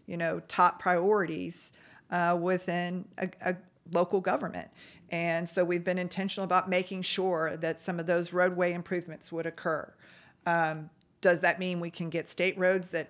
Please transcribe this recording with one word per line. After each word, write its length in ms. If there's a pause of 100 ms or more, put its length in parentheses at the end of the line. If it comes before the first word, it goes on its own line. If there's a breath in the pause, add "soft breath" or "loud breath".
you 100
know, 320
top 320
priorities, 920 (400 loud breath)
uh, 300
within 640 (140)
a, 100 (140)
a 140 (360)
local 280
government. 480 (420 loud breath)
And 380
so 160
we've 200
been 140
intentional 460
about 240
making 340
sure 560
that 220
some 200
of 60
those 260
roadway 400
improvements 600
would 140
occur. 460 (540 loud breath)
Um, 440 (300)
does 220
that 160
mean 220
we 100
can 200
get 180
state 300
roads 320
that 200